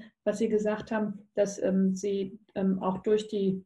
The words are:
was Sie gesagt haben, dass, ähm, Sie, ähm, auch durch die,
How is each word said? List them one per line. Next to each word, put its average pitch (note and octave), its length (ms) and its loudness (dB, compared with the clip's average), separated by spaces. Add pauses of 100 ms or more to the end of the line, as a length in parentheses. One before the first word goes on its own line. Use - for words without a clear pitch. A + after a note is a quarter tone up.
(240)
was G#3 140 0
Sie A3+ 100 2
gesagt G#3+ 440 0
haben, G#3+ 440 -4
dass, G3+ 260 0
ähm, F#3+ 340 2
Sie, G3 440 -4 (160)
ähm, F#3+ 260 0
auch F#3+ 180 0
durch G#3+ 280 2
die, F#3+ 380 -2